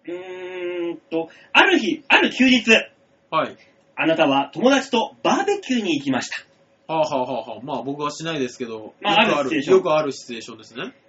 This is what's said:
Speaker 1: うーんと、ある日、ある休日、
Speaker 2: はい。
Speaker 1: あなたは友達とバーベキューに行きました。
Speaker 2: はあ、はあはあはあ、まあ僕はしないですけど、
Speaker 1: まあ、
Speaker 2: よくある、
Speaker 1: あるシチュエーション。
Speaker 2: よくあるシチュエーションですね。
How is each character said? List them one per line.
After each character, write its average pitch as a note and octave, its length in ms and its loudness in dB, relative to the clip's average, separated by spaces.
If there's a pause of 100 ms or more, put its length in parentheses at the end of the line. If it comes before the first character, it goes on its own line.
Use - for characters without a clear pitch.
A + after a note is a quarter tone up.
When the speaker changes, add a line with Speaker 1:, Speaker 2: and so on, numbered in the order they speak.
Speaker 1:
う - 0 -
ー F3+ 840 -6
ん - 40 -12 (120)
と、 E3 180 -2 (240)
あ E4 100 4
る F#4 160 4
日、 G#3+ 300 -2
あ A#3+ 120 4
る D4+ 100 2
休 B3+ 180 4
日、 B3 160 4 (680)
Speaker 2:
は D3+ 180 0
い。 - 80 -14 (400)
Speaker 1:
あ C#3 100 -2
な D#3+ 100 4
た D#3 100 4
は C#3 260 2
友 G#3+ 180 4
達 C4+ 200 2
と - 320 0
バ C4 160 2
ー G4 80 -2
ベ G4 140 0
キ B3+ 140 -4
ュ A#3+ 40 2
ー G#3+ 40 -2
に E3+ 160 0
行 C#3 60 -6
き C#3 60 -2
ま B2 120 0
し - 80 -10
た。 - 60 -10 (520)
Speaker 2:
は D#3+ 100 -2
あ、 - 20 0
は D3+ 160 0
あ B2+ 60 0
は - 60 -4
あ C3+ 40 -6 (180)
は G#2+ 80 -10
あ、 - 40 -16
ま D3 160 -8
あ A#2 40 -6
僕 C#3+ 200 -8
は D3 100 -4
し D#3+ 120 -12
な E3 100 -4
い D3+ 40 -4
で B2+ 100 -2
す - 100 -14
け A#2+ 80 -6
ど、 A2 340 -12
Speaker 1:
ま G#3 180 2
あ、 A3+ 60 6
Speaker 2:
よ G#3+ 100 2
く D3 40 0
あ - 20 0
る、 - 0 -
Speaker 1:
あ - 40 -2
る C3 60 -2
シ - 0 -
チ D#3+ 40 0
ュ - 20 0
エ C#3 40 2
ー - 20 -4
シ - 80 -4
ョ - 40 10
ン。 - 20 8
Speaker 2:
よ F#3 60 6
く E3+ 100 2
あ D#3 100 4
る C#3 100 -4
シ - 140 -12
チ B2 60 -12
ュ A2+ 40 -8
エ - 20 -10
ー A2 40 -12
シ - 100 -16
ョ - 20 -14
ン A2 40 -18
で A2+ 60 -20
す A2+ 120 -18
ね。 F#3+ 180 -12 (140)